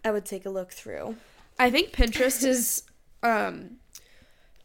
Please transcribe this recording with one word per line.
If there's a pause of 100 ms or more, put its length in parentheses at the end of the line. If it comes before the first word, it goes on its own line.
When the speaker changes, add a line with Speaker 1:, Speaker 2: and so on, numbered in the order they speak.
Speaker 1:
I
would
take
a
look
through. (400)
Speaker 2:
I
think
Pinterest
is, (200)
<laughs>
um, (880)